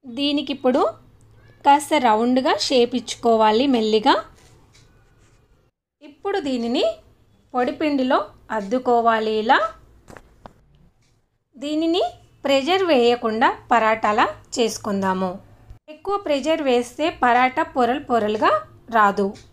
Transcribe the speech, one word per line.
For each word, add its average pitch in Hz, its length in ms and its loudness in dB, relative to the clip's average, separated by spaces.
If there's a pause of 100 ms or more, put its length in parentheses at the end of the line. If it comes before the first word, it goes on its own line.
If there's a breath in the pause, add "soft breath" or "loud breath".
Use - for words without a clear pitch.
(180)
దీనికి 285 380 -2
ఇప్పుడు 262 260 0 (840)
కాస్త 294 400 2
రౌండ్గా 247 480 2 (120)
షేప్ 240 340 2
ఇచ్చుకోవాలి 220 720 2
మెల్లిగా. 220 420 2 (1900)
ఇప్పుడు 392 400 -6
దీనిని 247 360 -2 (720)
పొడిపిండిలో 269 640 0 (400)
అద్దుకోవాలి 226 760 0 (100)
ఇలా. 262 160 4 (2000)
దీనిని 330 400 -2 (420)
ప్రెషర్ 277 460 0
వేయకుండా 240 580 2 (220)
పరాటాలా 220 540 2 (320)
చేసుకుందాము. 190 760 -2 (640)
ఎక్కువ 392 320 -6
ప్రెషర్ 302 460 -2
వేస్తే 247 360 -2 (140)
పరాటా 254 440 2 (120)
పొరలు 254 320 0
పొరలుగా 220 420 0 (460)
రాదు. 202 300 2 (260)